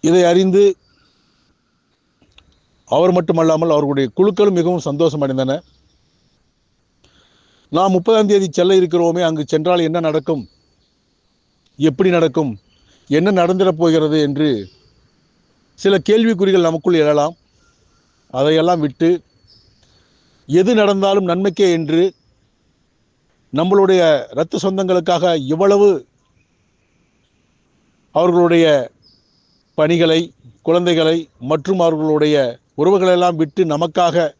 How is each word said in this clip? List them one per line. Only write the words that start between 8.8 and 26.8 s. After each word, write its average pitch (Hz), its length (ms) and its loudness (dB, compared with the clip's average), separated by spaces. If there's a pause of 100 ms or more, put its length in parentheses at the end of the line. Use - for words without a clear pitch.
அங்கு 160 260 -2
சென்றால் 175 320 0
என்ன 165 200 -2
நடக்கும், 156 500 -4 (1300)
எப்படி 156 320 0
நடக்கும், 160 500 -2 (480)
என்ன 160 240 0
நடந்திடப் 185 460 0
போகிறது 156 440 0
என்று 139 480 -2 (1040)
சில 196 220 0 (120)
கேள்விக்குறிகள் 202 520 2
நமக்குள் 165 320 0
எழலாம். 151 420 0 (960)
அதையெல்லாம் 156 480 0
விட்டு 165 440 -2 (1200)
எது 185 280 2
நடந்தாலும் 202 480 0
நன்மைக்கே 185 480 0
என்று 165 420 0 (1400)
நம்மளுடைய 175 760 2
இரத்த 147 300 -6
சொந்தங்களுக்காக 180 840 -2
இவ்வளவு 196 640 0 (2000)